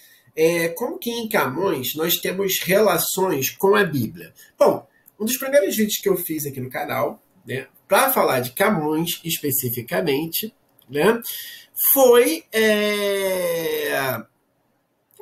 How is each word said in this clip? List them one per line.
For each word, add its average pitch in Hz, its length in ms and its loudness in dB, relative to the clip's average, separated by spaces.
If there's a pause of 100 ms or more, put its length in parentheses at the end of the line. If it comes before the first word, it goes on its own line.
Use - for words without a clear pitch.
(380)
é, 165 300 2
como 247 320 -8
que 240 100 -6
em 233 180 -6
Camões 147 680 -2
nós 170 200 -2
temos 185 440 -4
relações 180 880 0
com 196 240 2
a 208 80 4
Bíblia? 107 500 -4 (240)
Bom, - 300 2 (320)
um 202 60 -6
dos 247 120 -2
primeiros 269 400 2
vídeos 208 220 0
que - 100 -2
eu 185 80 4
fiz 156 300 -4
aqui 135 140 -8
no 127 100 -8
canal, 147 500 -4 (240)
né, 127 220 -8 (220)
pra 262 240 4
falar 156 260 2
de 123 140 -4
Camões 165 720 0
especificamente, 160 1300 -4 (340)
né, 175 320 2 (720)
foi, 262 600 6
é, 185 1700 0 (1000)